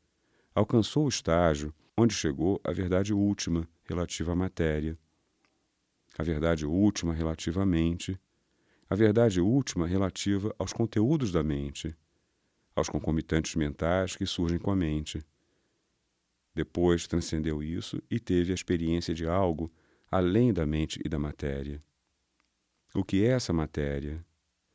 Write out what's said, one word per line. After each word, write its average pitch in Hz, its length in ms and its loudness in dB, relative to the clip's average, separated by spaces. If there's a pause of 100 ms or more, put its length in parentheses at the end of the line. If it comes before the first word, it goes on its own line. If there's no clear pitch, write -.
(520)
alcançou 113 540 2
o - 20 0
estágio 82 640 2 (240)
onde 113 160 6
chegou 80 520 0
a 78 80 -2
verdade 92 420 0
última 98 540 0 (160)
relativa 85 480 -4
à - 20 2
matéria, 80 640 -2 (1200)
a 78 60 -2
verdade 80 420 0
última 90 480 2
relativa 80 480 -2
à 98 40 2
mente, 85 520 0 (680)
a 98 80 0
verdade 107 440 6
última 101 460 2
relativa 98 720 -2
aos 95 140 -4
conteúdos 117 580 2
da 85 120 2
mente, 73 540 -4 (800)
aos 78 140 0
concomitantes 80 680 -2
mentais 82 600 -2
que 95 100 -4
surgem 85 320 0
com 101 140 -2
a 95 40 2
mente. 78 480 -2 (1300)
Depois 87 540 2
transcendeu 80 560 -2
isso 85 480 -8
e 117 80 -2
teve 87 320 0
a 92 40 0
experiência 85 600 -2
de 82 140 -4
algo 85 440 0 (380)
além 95 420 4
da 82 140 0
mente 78 380 -2
e - 40 -4
da 78 100 -4
matéria. 73 640 -6 (1120)
O 98 120 -2
que 98 200 0
é 117 40 4
essa 127 240 0
matéria? 73 760 -4 (480)